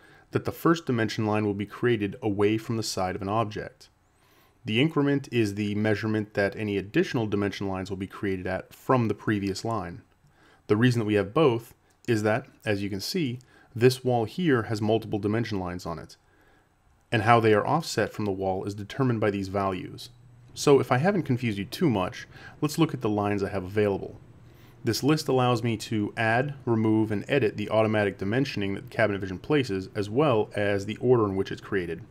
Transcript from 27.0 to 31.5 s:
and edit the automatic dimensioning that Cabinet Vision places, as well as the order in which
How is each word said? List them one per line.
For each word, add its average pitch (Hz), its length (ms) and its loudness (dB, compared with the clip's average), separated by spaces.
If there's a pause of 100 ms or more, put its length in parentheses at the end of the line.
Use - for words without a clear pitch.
and 101 160 -4
edit 123 300 0
the 104 120 -4
automatic 107 480 2
dimensioning 101 580 -2
that - 140 -12
Cabinet 101 300 0
Vision 95 180 -6
places, 98 560 -2
as 104 160 -4
well 117 460 2
as 101 300 0
the 107 120 -6
order 123 280 4
in 98 100 -2
which 98 160 -2